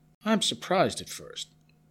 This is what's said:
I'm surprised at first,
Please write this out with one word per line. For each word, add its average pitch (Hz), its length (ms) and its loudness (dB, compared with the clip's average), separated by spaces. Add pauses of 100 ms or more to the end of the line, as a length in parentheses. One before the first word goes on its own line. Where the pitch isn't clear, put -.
(240)
I'm 220 200 2
surprised 190 580 2
at - 80 -14
first, - 380 -12 (440)